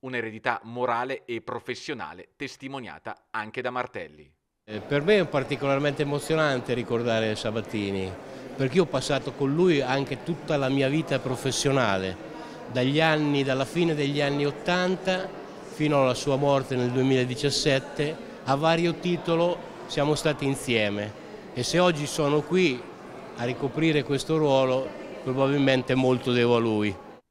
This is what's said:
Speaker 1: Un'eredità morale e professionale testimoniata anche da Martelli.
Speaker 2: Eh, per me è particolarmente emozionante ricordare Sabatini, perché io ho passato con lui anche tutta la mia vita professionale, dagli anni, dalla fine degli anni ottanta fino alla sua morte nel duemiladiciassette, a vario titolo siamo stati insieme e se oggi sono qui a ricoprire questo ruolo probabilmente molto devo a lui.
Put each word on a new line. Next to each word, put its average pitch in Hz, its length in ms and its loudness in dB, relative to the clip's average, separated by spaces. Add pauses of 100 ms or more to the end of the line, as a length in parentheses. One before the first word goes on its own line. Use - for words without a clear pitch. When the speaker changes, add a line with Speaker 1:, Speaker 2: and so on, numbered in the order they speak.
Speaker 1:
Un'eredità 117 600 -4
morale 120 600 -4
e 117 160 -6
professionale 113 960 -10
testimoniata 123 920 -12
anche 107 300 -8
da 123 100 -2
Martelli. 80 600 -8 (320)
Speaker 2:
Eh, 107 160 -8
per 143 220 0
me 202 180 6
è 175 80 2
particolarmente 143 760 0
emozionante 143 720 0
ricordare 117 640 0
Sabatini, 101 760 -2 (460)
perché 135 220 0
io 185 60 6
ho - 20 4
passato 135 480 -2
con 139 200 0
lui 165 280 4
anche 131 420 -2
tutta 160 320 -4
la 135 140 2
mia 135 180 2
vita 143 320 0
professionale, 120 960 0 (560)
dagli 131 300 2
anni, 151 420 4
dalla 135 220 0
fine 170 280 0
degli 143 280 0
anni 143 240 2
ottanta 180 920 -2 (440)
fino 147 220 4
alla 127 120 4
sua 135 220 0
morte 135 400 2
nel 123 160 0
duemiladiciassette, 135 1300 0 (260)
a 135 120 2
vario 165 400 2
titolo 170 640 0 (280)
siamo 147 280 2
stati 147 300 0
insieme 107 680 0 (400)
e 123 100 -4
se 165 160 2
oggi 170 260 4
sono 147 360 2
qui 156 360 2 (600)
a 120 80 -4
ricoprire 143 580 0
questo 143 320 -2
ruolo 135 500 4 (380)
probabilmente 135 720 2
molto 127 380 2
devo 120 240 6
a - 20 6
lui. 107 340 2 (380)